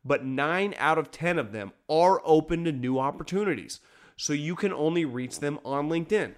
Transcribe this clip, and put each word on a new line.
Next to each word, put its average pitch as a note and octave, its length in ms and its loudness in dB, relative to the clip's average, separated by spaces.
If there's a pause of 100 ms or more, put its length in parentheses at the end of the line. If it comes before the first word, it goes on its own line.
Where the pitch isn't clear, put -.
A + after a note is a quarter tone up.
but C3 220 0
nine D#3+ 520 -2
out D#3+ 200 2
of D3 140 -4
ten F3 260 -2
of A2+ 140 -4
them G#2 200 -8 (180)
are F3 340 6
open D#3+ 420 4
to E3 60 0
new B2+ 260 -2
opportunities. D#3+ 800 -4 (380)
So - 160 -2
you D3+ 220 -2
can G3 180 -2
only D#3+ 320 2
reach B2+ 340 -6
them D3 260 -4
on C#3+ 240 -2
LinkedIn. E3 480 0